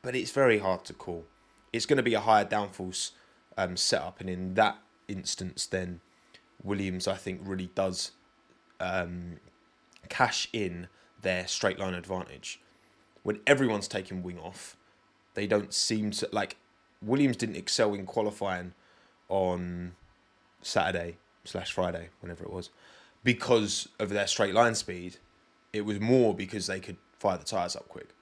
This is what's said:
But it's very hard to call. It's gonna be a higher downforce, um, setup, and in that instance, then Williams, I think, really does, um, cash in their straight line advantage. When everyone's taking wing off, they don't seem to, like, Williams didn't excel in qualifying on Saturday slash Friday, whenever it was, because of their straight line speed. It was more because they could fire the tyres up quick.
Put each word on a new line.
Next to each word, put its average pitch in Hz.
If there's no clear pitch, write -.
But 123
it's 110
very 127
hard 95
to -
call. 85
It's 113
gonna 135
be 117
a 104
higher 104
downforce, 95
um, 90
setup, -
and 92
in 92
that 107
instance, -
then 90
Williams, 95
I 95
think, 90
really 92
does, 95
um, 87
cash -
in 90
their 90
straight -
line 95
advantage. 87
When 104
everyone's 120
taking 95
wing 87
off, 87
they 101
don't 104
seem 107
to, -
like, 101
Williams 131
didn't 110
excel -
in 95
qualifying 98
on 87
Saturday 85
slash -
Friday, 87
whenever 87
it 101
was, 90
because 117
of 104
their 101
straight 98
line 113
speed. 90
It 104
was 104
more 117
because 95
they 95
could 92
fire 92
the 87
tyres 90
up -
quick. -